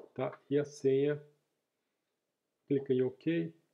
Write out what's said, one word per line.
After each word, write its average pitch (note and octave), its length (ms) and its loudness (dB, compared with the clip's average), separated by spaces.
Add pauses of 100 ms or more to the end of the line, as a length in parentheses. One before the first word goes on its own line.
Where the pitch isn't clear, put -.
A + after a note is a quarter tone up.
(140)
tá? - 260 -8 (100)
E C#3+ 100 2
a C#3+ 60 -2
senha, C#3+ 540 0 (1500)
clica C#3 260 0
em B2+ 80 2
OK, E3 520 -2 (200)